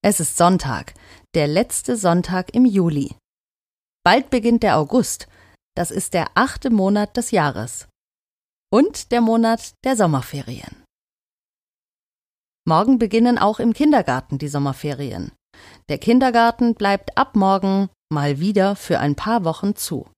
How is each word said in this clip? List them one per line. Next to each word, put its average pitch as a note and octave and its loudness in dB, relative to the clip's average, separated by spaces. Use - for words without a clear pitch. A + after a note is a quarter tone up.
Es G3+ 2
ist - -4
Sonntag, F3 0
der D3 2
letzte A3 -2
Sonntag F3+ 0
im B3 4
Juli. E3+ 0
Bald A3+ 2
beginnt A#3 2
der D#3+ 2
August, - -2
das E3+ -6
ist - -8
der E3 -2
achte C4 -2
Monat G#3 0
des A#3+ -4
Jahres. D3 -2
Und C#4+ 0
der A#3+ 2
Monat A3+ 0
der B3+ 0
Sommerferien. C#3 -4
Morgen G#3+ 4
beginnen A#3 2
auch G#3 0
im A#3 0
Kindergarten F3+ 0
die D3 -8
Sommerferien. C#3 -6
Der - -4
Kindergarten A#3 2
bleibt G3 -2
ab - -2
morgen G3 2
mal C#3+ -2
wieder G3 0
für - -2
ein C#3+ 0
paar A3 -2
Wochen G3 -4
zu. - -10